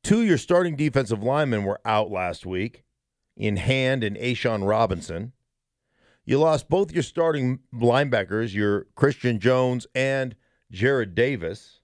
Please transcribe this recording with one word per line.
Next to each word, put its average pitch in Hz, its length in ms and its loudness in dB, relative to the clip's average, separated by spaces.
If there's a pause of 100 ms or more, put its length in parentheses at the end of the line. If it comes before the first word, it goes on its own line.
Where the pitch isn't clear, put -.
Two 220 180 2
of 220 60 2
your 170 100 4
starting 175 380 0
defensive 123 480 -2
linemen 127 400 0
were 98 220 -4
out 107 260 0
last 90 340 -6
week 92 380 -6 (540)
in 104 200 -2
Hand 131 460 0
and 101 140 -6
A'Shawn 113 500 -2
Robinson. 101 680 -2 (920)
You 135 140 2
lost 156 300 2
both 180 220 2
your 165 120 0
starting 147 560 0 (140)
linebackers, 117 800 2
your 101 320 0 (100)
Christian 127 440 0
Jones 127 560 2
and 131 400 -2 (360)
Jared 107 440 0
Davis. 107 680 -2